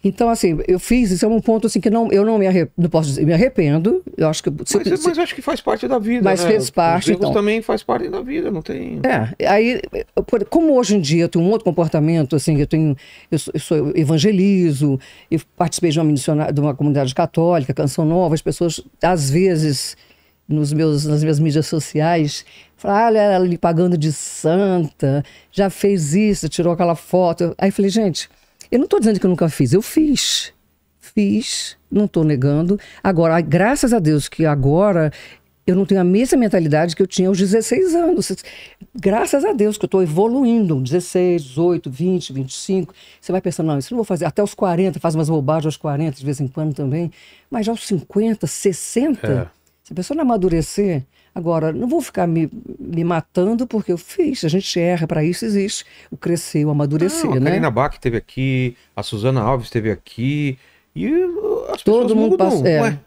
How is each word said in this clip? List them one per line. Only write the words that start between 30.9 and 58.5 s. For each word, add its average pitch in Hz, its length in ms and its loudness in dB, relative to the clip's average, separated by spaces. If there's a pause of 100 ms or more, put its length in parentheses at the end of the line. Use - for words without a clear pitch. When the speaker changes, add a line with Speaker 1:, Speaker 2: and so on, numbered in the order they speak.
Speaker 1:
Fiz, - 800 -2 (140)
não 202 180 2
tô 165 160 0
negando. 151 560 2 (240)
Agora, 165 380 2
graças 214 500 2
a 240 60 4
Deus 151 320 0
que 160 160 0
agora 156 640 2 (540)
eu 180 100 2
não 196 80 2
tenho 196 160 2
a 180 40 4
mesma 220 340 4
mentalidade 170 580 2
que 196 60 2
eu 190 40 4
tinha 185 220 0
aos 196 80 2
dezesseis 226 580 0
anos. 349 380 0 (640)
Graças 233 460 0
a 427 80 2
Deus 208 240 2
que - 80 -4
eu 175 60 -4
tô 190 100 2
evoluindo, 214 800 2
dezesseis, 175 640 0
dezoito, 165 460 -2
vinte, 170 420 -2
vinte 131 200 -8
e - 40 -12
cinco. 190 380 -4 (260)
Você - 100 -12
vai 185 120 -2
pensando, 165 240 -4
não, 147 120 0
isso 135 140 -8
eu 247 40 -4
não - 20 -2
vou 220 80 -2
fazer. 170 180 -4
Até 170 180 -2
os 202 120 -4
quarenta, 185 440 0
faz 165 160 -2
umas 156 140 0
bobagens 156 380 0
aos 151 100 -4
quarenta, 151 400 -4
de 131 80 -18
vez 139 160 -4
em 135 80 -2
quando 156 260 -4
também. 156 360 -4 (400)
Mas 220 160 -4
já 226 60 -2
aos 226 140 -8
cinquenta, 202 600 -2
sessenta, 190 1040 -2
Speaker 2:
É. - 100 -20 (220)
Speaker 1:
se - 80 -20
a 156 40 -10
pessoa 180 200 -6
não 320 60 -2
amadurecer, 185 800 0 (320)
agora, 165 380 -2
não 247 160 -4
vou 311 140 0
ficar 185 240 -4
me, 165 240 0 (280)
me 170 260 -6
matando 185 600 -2
porque 208 240 -4
eu 175 60 0
fiz. 294 480 -4
A 160 40 0
gente 175 300 -2
erra, 170 280 0
pra 156 180 -2
isso 175 220 -2
existe 202 360 -2 (280)
o - 60 -14
crescer, 165 500 -2
o 156 40 0
amadurecer, 147 540 0
Speaker 2:
Não, 131 140 0
a - 20 2
Speaker 1:
né? 143 120 2
Speaker 2:
Karina 160 180 0
Bach 127 240 -2
esteve 117 240 -4
aqui, 127 580 -4 (180)